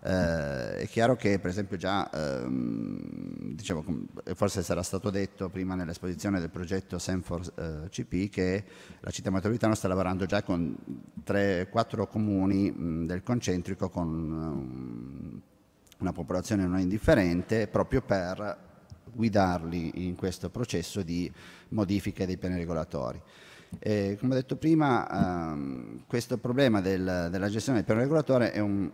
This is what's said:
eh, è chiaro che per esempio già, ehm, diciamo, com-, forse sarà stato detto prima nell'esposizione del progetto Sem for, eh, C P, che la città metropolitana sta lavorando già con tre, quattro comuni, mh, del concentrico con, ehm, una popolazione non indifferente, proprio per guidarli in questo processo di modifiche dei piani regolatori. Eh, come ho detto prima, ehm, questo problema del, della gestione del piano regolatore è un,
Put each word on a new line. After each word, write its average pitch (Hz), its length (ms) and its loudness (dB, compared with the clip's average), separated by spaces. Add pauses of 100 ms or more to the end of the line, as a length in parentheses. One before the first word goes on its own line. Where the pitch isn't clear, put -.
eh, 71 760 2
è 113 100 -4
chiaro 117 280 4
che 101 220 4
per 90 140 -2
esempio 98 260 -4
già, 95 320 0
ehm, 55 1400 -4
diciamo, 78 300 -4
com-, 60 220 -4 (280)
forse 98 300 2
sarà 85 180 0
stato 95 280 -2
detto 95 400 -4
prima 92 260 -4
nell'esposizione 90 640 -2
del 82 100 -4
progetto 90 480 -4
Sem 92 240 -2
for, 87 200 -4 (140)
eh, 80 340 -6
C - 160 -6
P, 98 240 0
che 95 340 0 (380)
la 92 100 -6
città - 180 -4
metropolitana 107 460 2
sta 98 120 -2
lavorando 92 380 2
già 101 160 2
con 87 340 0 (480)
tre, 98 460 2
quattro 107 380 0
comuni, 98 640 2
mh, 82 340 -2
del 90 160 -2
concentrico 92 680 -2
con, 85 200 -2
ehm, 67 1300 -6 (580)
una 90 140 -2
popolazione 90 520 0
non 90 140 2
indifferente, 92 880 4
proprio 113 340 2
per 95 680 -2 (440)
guidarli 90 920 2
in 90 80 -4
questo 92 340 -4
processo 107 540 -2
di 85 280 -2 (380)
modifiche 98 560 0
dei 90 120 -2
piani 90 180 -2
regolatori. 78 640 -4 (580)
Eh, 101 400 0
come 127 140 0
ho - 20 2
detto 131 220 -2
prima, 98 960 2
ehm, 64 520 -8
questo 120 320 -2
problema 120 440 4
del, 92 500 2
della 95 160 0
gestione 113 300 0
del - 80 2
piano 113 160 4
regolatore 135 500 4
è 98 80 0
un, 101 340 2